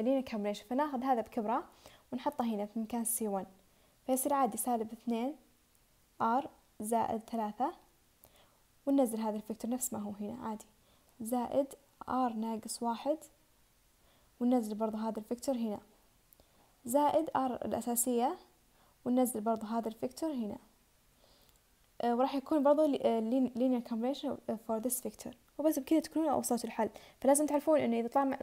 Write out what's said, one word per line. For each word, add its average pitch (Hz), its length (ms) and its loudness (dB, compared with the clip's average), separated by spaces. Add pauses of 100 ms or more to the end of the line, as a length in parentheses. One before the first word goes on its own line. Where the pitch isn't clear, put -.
لينا 262 180 2
combination، 208 500 -4
فناخذ 262 340 -2
هذا 262 160 2
بكبره 226 440 -2 (480)
ونحطه 254 320 -4
هنا 208 220 -2
في 208 120 -8
مكان 226 260 -4
سي 220 240 -2
وان، 196 180 -2 (600)
فيصير 269 280 0
عادي 262 220 2
سالب 233 360 -2
اثنين 233 440 -4 (840)
آر 254 280 2 (320)
زائد 226 400 0
ثلاثة، 226 520 -4 (1120)
وننزل 254 340 4
هذا 214 160 -2
الفيكتور 220 340 -6
نفس 247 220 -4
ما 214 60 -4
هو 208 120 -6
هنا 208 360 -8
عادي، 214 200 -8 (540)
زائد 247 460 0 (420)
آر 254 240 0
ناقص 220 500 -6
واحد، 233 360 0 (1200)
وننزل 240 340 2
برضه 220 340 -2
هذا 220 100 -4
الفيكتور 247 380 -4
هنا، 220 220 -2 (1040)
زائد 294 520 4
آر 262 180 0
الأساسية، 240 840 0 (680)
وننزل 247 360 2
برضه 226 380 -2
هذا 226 100 -2
الفيكتور 254 440 -4
هنا. 226 240 -4 (1500)
آه، 240 120 2
وراح 262 200 2
يكون 277 280 2
برضه 294 240 6
لي-، 285 160 2
آه، 226 180 4
لين-، 247 340 2
linear 240 360 0
combination 247 380 -4 (220)
for 220 320 -4
this 233 280 -4
vector. - 200 -14 (280)
وبس 302 200 2
بكذا 302 220 4
تكونوا 302 320 0
وصلتوا 240 320 0
الحل. 226 260 -2 (300)
فلازم 285 260 6
تعرفون 294 340 4
إنه 233 200 2
إذا 233 80 -2
طلع 277 160 2
مع-، 269 180 0